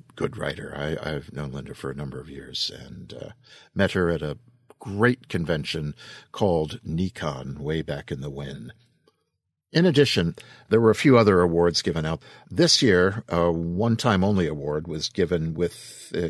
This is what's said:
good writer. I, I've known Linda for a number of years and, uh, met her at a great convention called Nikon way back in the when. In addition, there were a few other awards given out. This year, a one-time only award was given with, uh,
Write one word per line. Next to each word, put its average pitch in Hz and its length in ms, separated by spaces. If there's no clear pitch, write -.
good - 220
writer. 73 400
I, 76 320
I've 76 240
known 69 200
Linda 67 200
for 67 160
a 67 60
number 69 240
of - 100
years 67 400
and, - 500
uh, - 100
met 95 200
her 87 180
at 80 100
a 76 160
great 110 500
convention 78 680
called 78 520
Nikon 73 800
way 78 180
back 71 300
in 67 100
the 71 80
when. 69 440
In 165 120
addition, 139 500
there 113 140
were 113 80
a 107 60
few 131 220
other 104 220
awards 85 420
given 80 240
out. 80 160
This 160 320
year, 98 480
a 85 220
one-time 95 720
only 95 240
award 76 400
was 78 220
given 82 460
with, - 600
uh, 85 160